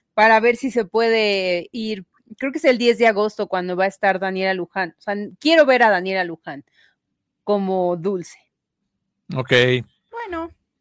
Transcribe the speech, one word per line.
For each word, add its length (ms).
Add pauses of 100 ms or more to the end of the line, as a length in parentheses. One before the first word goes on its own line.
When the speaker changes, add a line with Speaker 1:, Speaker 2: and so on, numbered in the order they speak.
(140)
Speaker 1:
para 260
ver 160
si 160
se 140
puede 880
ir. 320 (320)
Creo 160
que 60
es 40
el 140
diez 200
de 100
agosto 420
cuando 260
va 80
a 40
estar 340
Daniela 320
Luján. 460
O 20
sea, 140 (220)
quiero 280
ver 180
a 60
Daniela 340
Luján 400 (800)
como 540
Dulce. 420 (960)
Speaker 2:
Ok. 160 (600)
Speaker 3:
Bueno. 380 (320)